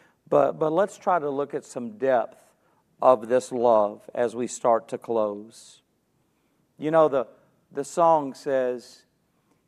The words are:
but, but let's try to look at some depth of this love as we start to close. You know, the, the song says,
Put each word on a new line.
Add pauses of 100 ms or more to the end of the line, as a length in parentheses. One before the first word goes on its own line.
(280)
but,
but
let's
try
to
look
at
some
depth (580)
of
this
love (120)
as
we
start
to
close. (960)
You
know,
the, (440)
the
song
says, (640)